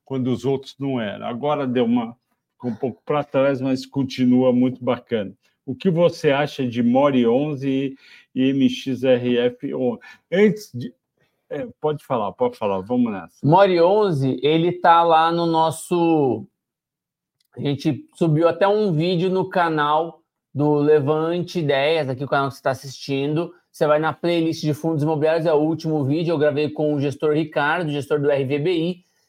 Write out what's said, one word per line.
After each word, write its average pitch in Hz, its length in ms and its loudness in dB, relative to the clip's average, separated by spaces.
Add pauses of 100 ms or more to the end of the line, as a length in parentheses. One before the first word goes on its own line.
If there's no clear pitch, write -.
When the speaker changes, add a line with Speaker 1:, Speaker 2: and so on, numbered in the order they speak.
Speaker 1:
quando 131 240 -4
os 123 160 -2
outros 135 340 -4
não 135 220 -4
eram. 107 260 -6
Agora 139 400 -4
deu 123 200 2
uma, 117 320 0 (360)
ficou 123 180 -8
um 107 40 -8
pouco 117 300 -8
pra 147 180 0
trás, 135 380 0
mas 131 240 -2
continua 127 680 2
muito 127 320 0
bacana. 117 500 -4 (340)
O 131 80 -6
que 190 140 -2
você 165 420 2
acha 139 340 -2
de 120 160 -2
Mori 127 460 4
onze 135 680 0 (400)
e 131 180 0
M 135 180 2
X 127 340 -6
R 123 340 2
F 123 380 -2
onze? 123 240 -4 (320)
Antes 208 420 2
de, 135 200 -10 (560)
é, 139 180 -8 (140)
pode 151 240 -4
falar, 107 260 -4
pode 123 260 -4
falar, 101 220 -2
vamos 117 320 0
nessa. 90 240 -12 (100)
Speaker 2:
Mori 180 360 4
onze, 170 600 2
ele 165 300 2
tá 170 320 4
lá 165 260 4
no 170 160 0
nosso, 160 1040 0 (1080)
a - 60 -14
gente 143 560 -4
subiu 165 320 2
até 165 180 0
um 208 280 2
vídeo 175 360 0
no 185 200 -2
canal 160 720 0 (320)
do 147 220 2
Levante 156 840 2
Ideias, 143 480 0
aqui 131 160 -6
o 131 60 -6
canal 139 180 0
que 131 80 -10
você - 80 -12
tá 135 80 0
assistindo. 139 840 -4 (160)
Você - 160 -2
vai 151 140 4
na 156 140 -2
playlist 165 480 -2
de 151 120 0
fundos 160 300 -2
imobiliários, 156 420 0
é 165 80 2
o 147 40 6
último 156 480 -2
vídeo, 156 260 0
eu 165 60 0
gravei 147 320 0
com 151 240 -2
o 143 80 -2
gestor 143 320 -2
Ricardo, 156 580 -2
gestor 143 300 -2
do 143 100 2
R 139 140 0
V 143 140 -2
B 156 120 0
I, 175 340 -4 (240)